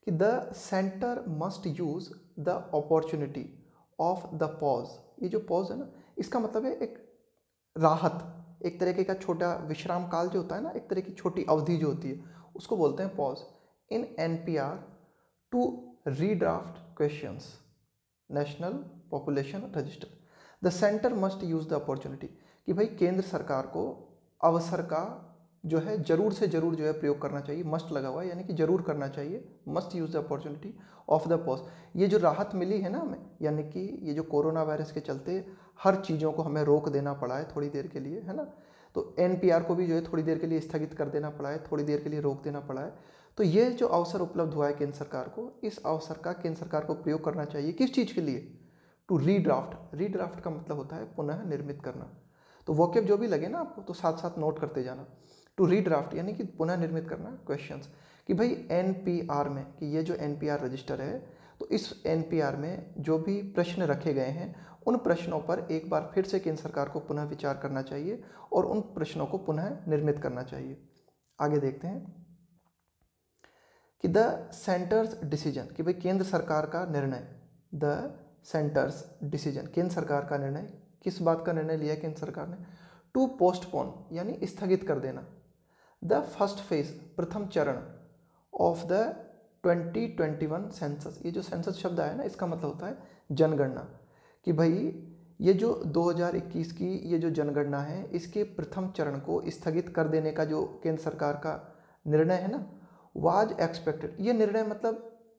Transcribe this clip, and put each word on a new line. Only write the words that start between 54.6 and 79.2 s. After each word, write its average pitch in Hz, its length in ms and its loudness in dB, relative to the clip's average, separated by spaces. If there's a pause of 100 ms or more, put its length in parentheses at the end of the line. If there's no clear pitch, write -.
जाना। 127 240 -8 (540)
To 175 80 8
redraft 170 460 4
यानी 180 180 -4
कि 208 120 -6
पुनः 175 320 0
निर्मित 165 320 -2
करना 160 220 -8 (160)
क्वेश्चंस, 143 420 -6 (380)
कि 190 80 2
भाई 240 360 0
एनपीआर 175 800 0
में, 139 160 -6
कि - 220 -10
ये 156 160 0
जो 170 120 -2
एनपीआर 147 460 -2
रजिस्टर 131 400 -4
है, 165 180 -4 (420)
तो - 60 -6
इस - 400 -2
एनपीआर 160 500 0
में 165 420 -6
जो 156 200 2
भी 196 240 0
प्रश्न 175 400 0
रखे 143 320 2
गए 131 160 2
हैं, 170 260 -6 (300)
उन 240 100 4
प्रश्नों 170 440 0
पर 170 180 0 (120)
एक 160 200 -2
बार 156 240 0
फिर 190 100 4
से 190 140 0
केंद्र 156 240 -2
सरकार 143 260 -2
को 151 120 -4
पुनः 147 240 -4
विचार 147 320 -2
करना 139 260 -4
चाहिए 147 400 -6 (300)
और - 140 4
उन 208 140 0
प्रश्नों 156 460 -4
को - 120 -4
पुनः 165 400 -2 (100)
निर्मित 151 300 2
करना 127 240 -4
चाहिए। 135 460 -10 (520)
आगे 147 180 4
देखते 135 300 -2
हैं - 380 -10 (1800)
कि 185 60 4
"The 214 200 8 (360)
center's 208 520 2 (180)
decision", 139 380 -2
कि - 100 -4
भाई 175 120 2
केंद्र 185 300 2
सरकार 160 420 0
का 170 200 -2
निर्णय, 139 420 0 (460)
"The 147 220 2 (560)
center's 147 480 2 (300)